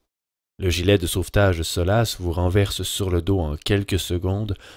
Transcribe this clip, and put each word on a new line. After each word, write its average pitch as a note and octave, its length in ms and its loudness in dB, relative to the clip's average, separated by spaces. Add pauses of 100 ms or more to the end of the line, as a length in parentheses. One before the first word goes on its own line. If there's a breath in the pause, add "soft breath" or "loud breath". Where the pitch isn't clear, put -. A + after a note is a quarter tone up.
(580)
Le F#2+ 120 0
gilet F#2 280 4
de F2 80 -2
sauvetage F#2 560 2
Solas G2 560 0
vous F2 140 -4
renverse F2+ 500 0
sur F#2+ 280 -4
le F2 120 2
dos F#2+ 160 0
en D2+ 180 -2
quelques G2+ 440 -2
secondes F#2+ 560 -4 (200 loud breath)